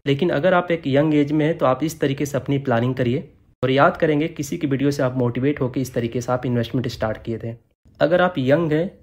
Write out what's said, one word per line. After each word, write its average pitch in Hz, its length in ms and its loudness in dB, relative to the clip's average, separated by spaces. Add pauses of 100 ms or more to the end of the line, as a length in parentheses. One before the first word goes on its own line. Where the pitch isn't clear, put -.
लेकिन 143 240 0
अगर 156 240 2
आप 175 180 2
एक 165 160 -2
यंग 147 280 4
एज 147 160 4
में 151 140 2
हैं, 156 120 0
तो 147 80 0
आप 131 180 2
इस 160 160 -4
तरीके 139 260 0
से 143 120 -6
अपनी 139 220 -2
प्लानिंग 123 360 0
करिए। 127 340 -2 (340)
और 131 80 0
याद 139 260 4
करेंगे, 156 300 2
किसी 160 300 -6
की 156 100 -4
वीडियो 135 240 0
से 139 120 -2
आप 127 140 -2
मोटिवेट 127 440 0
होकर 127 180 -2
इस 127 140 -6
तरीके 120 280 -4
से 127 100 -4
आप 123 140 -2
इन्वेस्टमेंट 120 420 -2
स्टार्ट 110 360 -6
किए 113 140 -6
थे। 117 160 -8 (460)
अगर 160 220 4
आप 180 160 0
यंग 147 340 2
हैं, 165 200 0 (120)